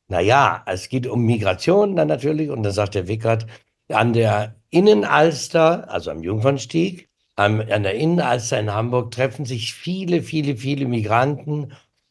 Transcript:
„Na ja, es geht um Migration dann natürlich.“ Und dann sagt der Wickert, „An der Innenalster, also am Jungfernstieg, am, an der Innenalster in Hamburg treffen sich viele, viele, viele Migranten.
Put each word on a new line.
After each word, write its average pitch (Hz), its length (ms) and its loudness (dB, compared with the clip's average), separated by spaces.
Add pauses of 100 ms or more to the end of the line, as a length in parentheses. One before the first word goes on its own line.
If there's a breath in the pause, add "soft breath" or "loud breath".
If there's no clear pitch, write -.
„Na 87 120 0
ja, 107 460 4
es 95 220 -6
geht 127 180 -4
um 117 180 -2
Migration 120 720 2
dann 156 120 2
natürlich.“ 151 400 -2
Und 120 140 -4
dann 101 100 0
sagt 101 220 -2
der 92 140 -4
Wickert, 113 380 -2 (420 loud breath)
„An 113 240 2
der 107 420 0 (160)
Innenalster, 170 1200 4
also 82 220 -6
am 80 100 -10
Jungfernstieg, 139 880 -2 (260)
am, 107 260 2
an 107 220 0
der 98 140 -2
Innenalster 131 640 0
in 107 120 -2
Hamburg 117 380 -2
treffen 131 340 -4
sich 117 300 -8
viele, 175 480 -2
viele, 143 340 -4
viele 135 300 -4
Migranten. 131 840 -2 (380 soft breath)